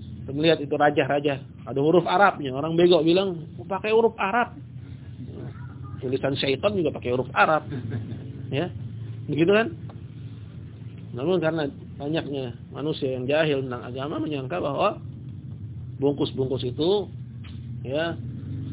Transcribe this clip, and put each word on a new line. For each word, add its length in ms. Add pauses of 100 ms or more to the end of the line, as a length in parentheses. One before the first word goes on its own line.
(260)
Kita 80
melihat 280
itu 120
raja-raja, 680 (240)
ada 160
huruf 240
Arabnya. 480
Orang 240
bego 240
bilang, 440 (120)
"Oh, 80
pakai 280
huruf 240
Arab." 400 (1400)
Tulisan 360
syaitan 360
juga 200
pakai 200
huruf 200
Arab. 320 (880)
Ya. 160 (560)
Begitu 240
kan? 240 (1400)
Namun 240
karena 280 (280)
banyaknya 560 (160)
manusia 480
yang 80
jahil 400
tentang 200
agama 360
menyangka 400
bahwa 400 (960)
bungkus-bungkus 640
itu, 480 (720)
ya, 320 (600)